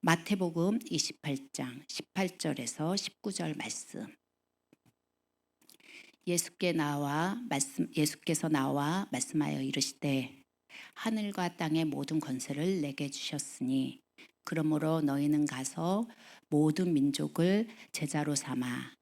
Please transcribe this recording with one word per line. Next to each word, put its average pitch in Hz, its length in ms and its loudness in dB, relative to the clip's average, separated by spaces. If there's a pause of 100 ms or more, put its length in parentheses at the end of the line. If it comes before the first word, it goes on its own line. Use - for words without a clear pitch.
마태복음 175 840 2
이십팔 - 640 -4
장 131 360 -8
십팔 - 500 -4
절에서 151 560 -2
십구 - 380 -6
절 160 220 -4
말씀. - 520 -10 (2250)
예수께 175 440 0
나와 151 760 0
말씀, - 480 0
예수께서 156 520 0
나와 143 640 2
말씀하여 147 500 0
이르시되, 135 800 -2 (520)
"하늘과 202 640 -2
땅의 160 280 2
모든 143 340 0
권세를 151 640 0
내게 143 280 -4
주셨으니, 131 920 -4 (420)
그러므로 156 600 2
너희는 147 440 4
가서 170 600 -2 (400)
모든 156 460 4
민족을 156 760 2 (240)
제자로 151 420 -2
삼아 127 680 -4